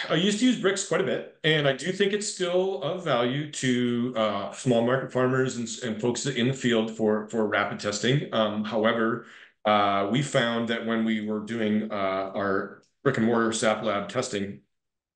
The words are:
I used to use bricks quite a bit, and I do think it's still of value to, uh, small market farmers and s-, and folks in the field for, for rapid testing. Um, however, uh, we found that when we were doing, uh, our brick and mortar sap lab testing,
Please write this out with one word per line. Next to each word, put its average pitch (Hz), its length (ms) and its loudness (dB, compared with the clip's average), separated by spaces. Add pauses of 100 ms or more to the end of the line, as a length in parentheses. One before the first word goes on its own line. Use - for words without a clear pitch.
(100)
I 165 60 2
used 208 240 2
to 254 40 2
use 254 160 4
bricks 196 260 0
quite - 140 0
a - 40 0
bit, - 300 -4 (100)
and 156 220 4
I 135 60 4
do 139 200 -4
think 196 200 0
it's 208 160 -2
still 185 540 -2
of 175 220 -4
value 139 480 0
to, 123 640 0
uh, 104 360 -2
small 117 320 2
market 127 260 0
farmers 127 460 2
and 117 100 -4
s-, - 160 -10
and 110 160 -4
folks 120 280 -2
in 120 220 0
the 135 60 0
field 113 360 0
for, 107 400 0
for 113 160 0
rapid 101 340 -2
testing. 123 540 0
Um, 107 300 0
however, 113 600 0 (400)
uh, 101 480 2
we 131 80 2
found 117 480 0
that 117 160 -4
when 113 220 0
we 110 200 0
were 107 140 -2
doing, 107 500 0
uh, 95 440 -2
our 101 480 -2 (200)
brick 131 140 2
and 110 80 2
mortar 113 280 4
sap 110 300 2
lab 101 280 -2
testing, 101 500 -4 (560)